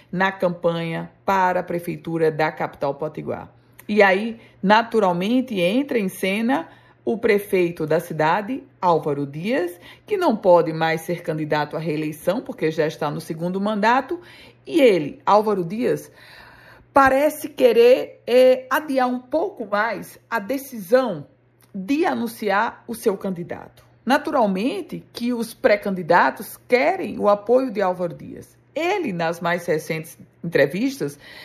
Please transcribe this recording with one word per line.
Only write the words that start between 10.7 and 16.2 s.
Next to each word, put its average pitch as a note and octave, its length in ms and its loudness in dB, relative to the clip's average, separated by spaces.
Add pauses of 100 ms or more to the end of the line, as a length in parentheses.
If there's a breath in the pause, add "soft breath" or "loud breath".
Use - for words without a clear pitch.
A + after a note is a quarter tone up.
mais D#3+ 300 -2
ser E3+ 220 -6
candidato D3+ 520 -4
à D#3+ 40 -6
reeleição, D#3 600 -4
porque D#3+ 320 -4
já D3+ 160 0
está D3+ 240 -4
no D#3 80 -8
segundo F3 400 -6
mandato, A3 580 0 (480 loud breath)
e - 140 0
ele, F#3 460 4
Álvaro G3+ 400 2
Dias, F#3 440 -4 (840 loud breath)